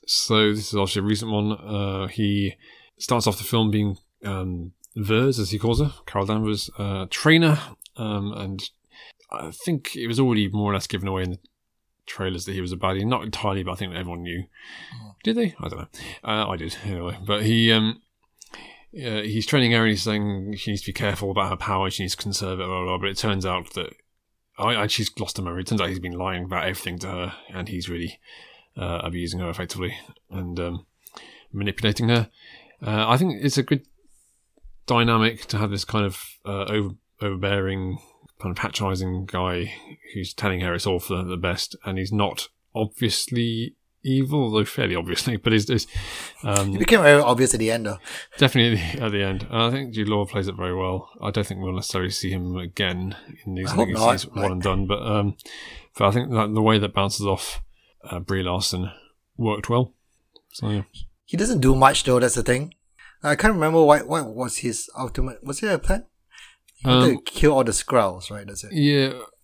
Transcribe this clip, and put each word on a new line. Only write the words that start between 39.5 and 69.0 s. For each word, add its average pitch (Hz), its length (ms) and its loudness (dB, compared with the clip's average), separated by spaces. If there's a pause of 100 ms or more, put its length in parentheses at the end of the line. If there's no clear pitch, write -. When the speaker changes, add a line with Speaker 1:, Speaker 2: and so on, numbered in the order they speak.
Speaker 1:
who's 98 200 -8
telling 92 280 -2
her 90 120 0
it's 87 140 -2
all 90 120 0
for 92 240 -4
the 90 140 -4
best, 90 380 -4 (100)
and 95 120 -4
he's 95 140 -4
not 104 380 0 (260)
obviously 113 1000 -2 (280)
evil, 135 480 2
though 107 120 4
fairly 92 320 -2
obviously, 85 420 -2
but 113 160 2
is, 104 160 4
is, 120 180 0 (560)
um, 98 320 2
Speaker 2:
It 98 40 0
became 214 220 6
very 147 180 10
obvious 123 360 4
at 110 40 -2
the 110 120 2
end, 113 160 0
though. 95 100 -6 (400)
Speaker 1:
Definitely 120 420 4
at 82 180 -4
the, 135 80 -8
at 107 60 0
the 101 120 0
end. 98 260 -2
And 117 140 -2
I 117 80 2
think 131 220 -4
Jude 107 140 -2
Law 104 180 2
plays 98 220 -4
it 95 80 -6
very 90 200 -4
well. 92 340 -4 (120)
I 101 100 -4
don't 101 140 0
think 92 160 -8
we'll 92 120 -4
necessarily 92 380 -2
see - 180 -4
him 90 280 -2
again 90 580 -4 (300)
in 95 100 -6
these. 92 160 -4
Speaker 2:
I - 20 -4
Speaker 1:
I - 40 -4
think - 20 4
Speaker 2:
hope 113 100 2
Speaker 1:
he's, 110 80 -2
Speaker 2:
not, 113 140 6
Speaker 1:
he's 98 160 -4
one - 160 -8
Speaker 2:
like 95 80 0
Speaker 1:
and 90 100 -4
done, 95 260 0
but, 101 140 -2
um, 104 340 0 (640)
but 104 100 4
I 98 40 6
think 123 180 0
that 107 240 0
the 110 80 2
way 110 160 6
that 101 160 0
bounces 101 320 0
off, - 360 -2 (480)
uh, 90 100 -6
Brie 95 240 -2
Larson 90 480 -2 (440)
worked 107 340 -2
well. 123 240 2 (600)
So, 110 160 -4
yeah. 104 140 0 (440)
Speaker 2:
He 269 100 -4
doesn't 220 240 2
do 131 140 8
much 135 300 6
though, 123 140 4
that's 123 160 2
the 120 80 0
thing. 131 300 0 (480)
I 147 140 2
can't 214 180 4
remember 160 300 6
what, 147 240 8
what 147 260 -2
was 120 240 -4
his - 400 -6
ultimate, 127 460 -4
was 139 180 -6
it 214 100 0
a 170 60 4
plan? 196 280 0 (720)
He 131 100 -4
wanted 127 240 8
Speaker 1:
Um, 120 60 2
Speaker 2:
to - 40 -12 (100)
kill 151 220 6
all 131 100 6
the 117 100 2
Skrulls, 98 580 2
right? 101 160 -12
That's 101 160 -12
it. 107 100 -12
Speaker 1:
Yeah. 143 360 4 (340)